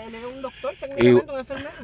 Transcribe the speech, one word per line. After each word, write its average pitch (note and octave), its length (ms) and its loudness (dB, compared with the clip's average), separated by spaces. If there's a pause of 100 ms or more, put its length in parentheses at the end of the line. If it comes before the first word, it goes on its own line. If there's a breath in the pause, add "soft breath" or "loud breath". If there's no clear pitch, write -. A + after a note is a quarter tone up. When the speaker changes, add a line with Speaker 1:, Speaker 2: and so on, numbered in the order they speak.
Speaker 1:
él A3+ 60 -14
era A#3 140 -12
un C4 140 -12
doctor, - 380 -8
técnicamente, C#4 240 -2
Speaker 2:
Y B2 80 10 (200)
Speaker 1:
un C4+ 60 -6
enfermero. C4+ 320 -10 (140)